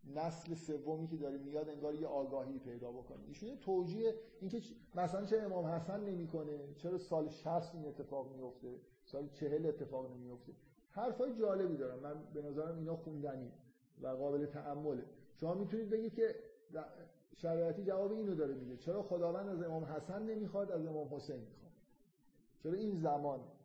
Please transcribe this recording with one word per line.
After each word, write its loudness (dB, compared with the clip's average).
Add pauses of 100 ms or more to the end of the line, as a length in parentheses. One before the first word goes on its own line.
(140)
نسل 0
سومی 0
که 0
داره 0
میاد -2
انگار -2
یه -2
آگاهی 0
پیدا -6
بکنه. -10
ایشون -8
یه -6
توجیه 4 (260)
اینکه -2
چ-، -12 (220)
مثلاً 2
چرا 4
امام 0
حسن 0
نمی‌کنه، -2 (180)
چرا 0
سال 2
شصت 0
این -6
اتفاق -6
میفته، -8 (360)
سال -6
چهل 2
اتفاق -2
نمیفته. -12 (380)
حرفای 0
جالبی 4
دارن. -4
من -6 (200)
به -2
نظرم -2
اینا -2
خوندنی -4 (500)
و -2
قابل 4
تأمله. -2 (300)
شما 0
می‌تونید 0
بگید 2
که 4 (400)
د-، -4 (560)
شریعتی 4
جواب 4
اینو 2
داره 4
می‌ده، -6
چرا 0
خداوند 2
از 0
امام 0
حسن -2
نمیخواد، 0
از 2
امام -2
حسین -4
می‌خواد؟ -16 (920)
چرا 2
این 2
زمان 4 (240)